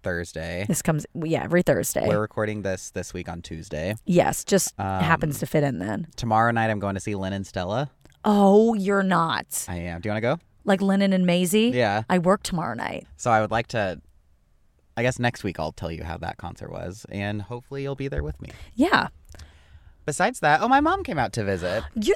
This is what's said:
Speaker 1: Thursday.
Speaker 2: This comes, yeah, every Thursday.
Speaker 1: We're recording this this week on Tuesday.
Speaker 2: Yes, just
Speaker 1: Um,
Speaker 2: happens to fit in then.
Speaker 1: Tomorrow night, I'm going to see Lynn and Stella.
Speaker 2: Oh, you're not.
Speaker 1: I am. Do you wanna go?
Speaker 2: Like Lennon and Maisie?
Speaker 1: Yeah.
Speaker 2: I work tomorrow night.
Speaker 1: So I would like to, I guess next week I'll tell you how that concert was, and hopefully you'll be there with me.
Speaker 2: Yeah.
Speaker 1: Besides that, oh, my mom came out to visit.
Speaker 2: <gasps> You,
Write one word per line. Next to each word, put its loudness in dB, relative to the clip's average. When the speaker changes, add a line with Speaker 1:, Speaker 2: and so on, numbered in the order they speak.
Speaker 1:
Thursday. -4
Speaker 2:
This 0
comes, 0
yeah, -2
every 2
Thursday. 0
Speaker 1:
We're 2
recording -4
this -4
this -8
week -8
on -10
Tuesday. -6
Speaker 2:
Yes, 2
just 0
Speaker 1:
Um, -2
Speaker 2:
happens 2
to -4
fit 0
in 0
then. -6
Speaker 1:
Tomorrow 2
night, 2
I'm -2
going -2
to -6
see -6
Lynn -4
and -6
Stella. -4
Speaker 2:
Oh, 8
you're 2
not. 0
Speaker 1:
I -4
am. -6
Do -6
you -2
wanna -2
go? 0
Speaker 2:
Like 2
Lennon 4
and 4
Maisie? 4
Speaker 1:
Yeah. 2
Speaker 2:
I 4
work 2
tomorrow -4
night. -8
Speaker 1:
So -2
I 6
would 0
like 0
to, -2
I -2
guess 0
next -2
week -4
I'll -4
tell -8
you -8
how -8
that -8
concert -12
was, -12
and -6
hopefully -12
you'll -6
be -6
there -4
with -8
me. -14
Speaker 2:
Yeah. 2
Speaker 1:
Besides 0
that, 4
oh, 2
my 6
mom 2
came -4
out 0
to -2
visit. -2
Speaker 2:
<gasps> -20
You, 2